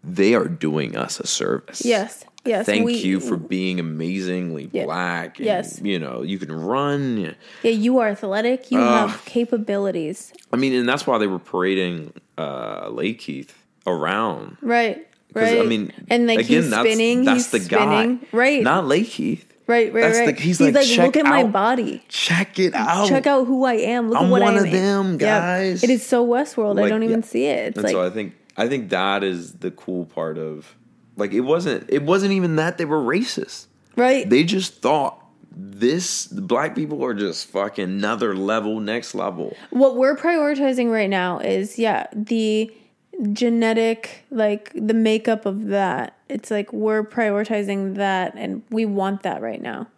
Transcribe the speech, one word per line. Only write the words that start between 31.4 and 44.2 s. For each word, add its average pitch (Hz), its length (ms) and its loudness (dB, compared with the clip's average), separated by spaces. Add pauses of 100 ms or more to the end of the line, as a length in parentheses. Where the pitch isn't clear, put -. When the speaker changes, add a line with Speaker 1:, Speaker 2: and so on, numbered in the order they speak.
Speaker 1:
wasn't, 151 480 0
it 143 140 2
wasn't 196 300 2
even 180 240 0
that 170 200 0
they 170 80 -2
were 151 160 0
racist. - 640 -4 (300)
Speaker 2:
Right. 254 320 2
Speaker 1:
They 135 160 6
just 190 380 -4
thought 143 400 0 (320)
this, 104 720 -2
the 98 160 -10
black 123 320 -2
people 147 300 -4
are 123 100 -2
just 98 340 -4
fucking 101 360 -4
another 101 520 -2
level, 107 440 -2
next 110 340 -6
level. 92 420 -6 (140)
Speaker 2:
What 254 260 4
we're 269 200 2
prioritizing 285 760 0
right 214 180 0
now 180 280 -2
is, 190 400 -4
yeah, 214 360 0
the 220 560 -2 (600)
genetic, 226 960 0